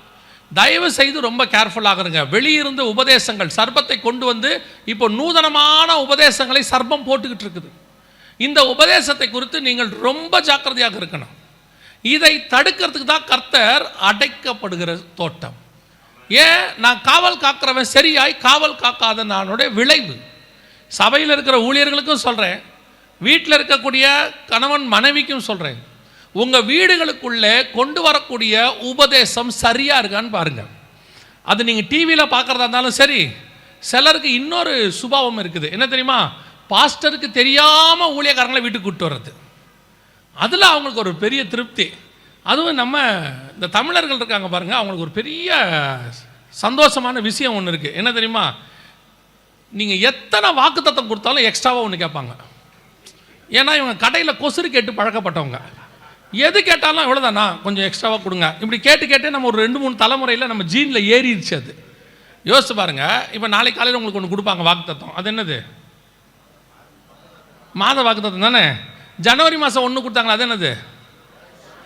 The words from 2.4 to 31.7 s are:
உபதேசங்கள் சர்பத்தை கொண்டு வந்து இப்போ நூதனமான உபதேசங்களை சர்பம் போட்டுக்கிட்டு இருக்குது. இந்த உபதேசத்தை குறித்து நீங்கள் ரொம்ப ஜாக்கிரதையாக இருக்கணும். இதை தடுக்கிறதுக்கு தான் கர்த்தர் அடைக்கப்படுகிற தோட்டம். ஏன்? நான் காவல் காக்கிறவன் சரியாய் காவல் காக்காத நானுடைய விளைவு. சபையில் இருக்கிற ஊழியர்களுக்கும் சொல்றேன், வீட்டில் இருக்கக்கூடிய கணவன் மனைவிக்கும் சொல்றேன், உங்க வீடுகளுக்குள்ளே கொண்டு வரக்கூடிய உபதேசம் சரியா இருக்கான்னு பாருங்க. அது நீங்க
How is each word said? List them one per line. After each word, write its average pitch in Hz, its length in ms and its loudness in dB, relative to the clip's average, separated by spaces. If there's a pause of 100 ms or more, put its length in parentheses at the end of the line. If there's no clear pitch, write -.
உபதேசங்கள் 220 720 0
சர்பத்தை 240 440 0
கொண்டு 247 260 -4
வந்து 247 360 -2 (220)
இப்போ 220 240 -2
நூதனமான 311 880 2
உபதேசங்களை 269 760 2
சர்பம் 254 360 0
போட்டுக்கிட்டு 247 400 -4
இருக்குது. 170 240 -14 (680)
இந்த 285 260 4
உபதேசத்தை 277 640 2
குறித்து 247 300 -6
நீங்கள் 247 280 -2
ரொம்ப 320 520 0
ஜாக்கிரதையாக 254 580 -2
இருக்கணும். 165 360 -12 (680)
இதை 302 480 2
தடுக்கிறதுக்கு 294 540 0
தான் 311 200 0
கர்த்தர் 240 680 2 (100)
அடைக்கப்படுகிற 196 1000 -2 (120)
தோட்டம். - 480 -10 (680)
ஏன்? 330 480 4
நான் 233 240 2
காவல் 349 380 2
காக்கிறவன் 262 420 0
சரியாய் 277 580 2
காவல் 294 380 2
காக்காத 226 480 -2
நானுடைய 208 480 -2
விளைவு. 226 480 0 (680)
சபையில் 277 420 2
இருக்கிற 269 280 2
ஊழியர்களுக்கும் 285 720 0
சொல்றேன், 214 340 -4 (580)
வீட்டில் 302 380 2
இருக்கக்கூடிய 269 760 0 (140)
கணவன் 277 400 0
மனைவிக்கும் 262 540 0
சொல்றேன், 151 420 -8 (520)
உங்க 254 240 2
வீடுகளுக்குள்ளே 254 1120 2
கொண்டு 285 320 -2
வரக்கூடிய 240 760 0
உபதேசம் 254 720 2
சரியா 262 500 2
இருக்கான்னு 208 300 -4
பாருங்க. 143 340 -4 (800)
அது 208 220 0
நீங்க 226 240 -2